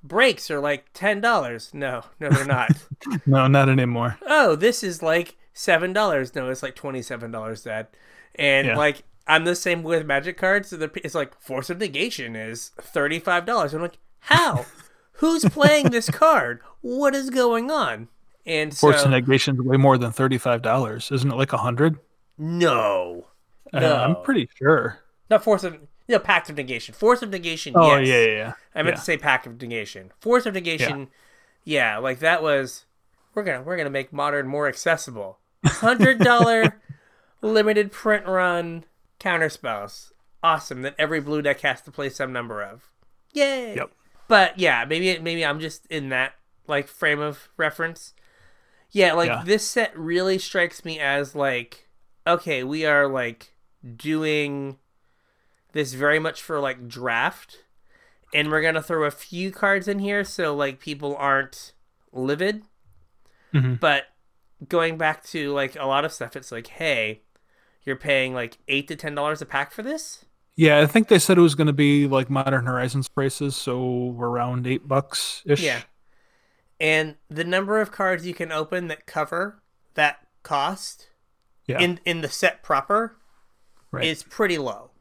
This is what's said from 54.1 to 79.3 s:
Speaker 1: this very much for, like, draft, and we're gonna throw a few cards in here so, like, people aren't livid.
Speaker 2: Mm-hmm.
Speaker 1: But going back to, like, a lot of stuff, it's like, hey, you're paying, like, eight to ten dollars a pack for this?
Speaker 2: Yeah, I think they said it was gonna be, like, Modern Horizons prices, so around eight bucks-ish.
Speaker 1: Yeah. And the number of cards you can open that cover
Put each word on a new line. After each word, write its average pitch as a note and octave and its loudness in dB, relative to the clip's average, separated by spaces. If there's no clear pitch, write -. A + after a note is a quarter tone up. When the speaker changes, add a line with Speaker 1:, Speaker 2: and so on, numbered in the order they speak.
Speaker 1:
this C#3 -4
very D3 2
much D#3 -6
for, D#3 -6
like, B2+ -6
draft, B2 -6
and D3+ 0
we're D#3 0
gonna D#3+ 0
throw D#3 -4
a D3 -2
few F#3 -10
cards G3 -2
in G3+ -4
here G3+ -4
so, E3 -4
like, C#3 -4
people C#3+ -8
aren't C3+ -4
livid. D#3 -4
Speaker 2:
Mm-hmm. B2+ 2
Speaker 1:
But C#3 2
going E3 0
back D#3 -2
to, C#3+ -6
like, C#3 -4
a D3 -8
lot C3+ 0
of D3+ -6
stuff, - -12
it's C3 -14
like, A#2 -12
hey, A2+ -4
you're C3+ -6
paying, C3 0
like, A#2+ -8
eight C#3 -4
to E3 -10
ten D3 -10
dollars D3 -4
a C#3 -10
pack C#3+ -6
for - -14
this? D4+ -10
Speaker 2:
Yeah, D3+ 6
I D3+ 8
think G#3+ 2
they F#3+ 8
said F#3 4
it F3 8
was D#3 6
gonna D3+ 2
be, C#3+ 4
like, C3 0
Modern C3+ 0
Horizons B2+ -4
prices, C3+ -4
so B2 -4
around B2 -2
eight C3+ -4
bucks-ish. C#3 -2
Speaker 1:
Yeah. B2 -2
And D#3 0
the D#3 -6
number G3 0
of G#3 -4
cards F#3 -2
you F3+ -8
can E3 -8
open D#3+ -4
that D#3 -10
cover F3 -6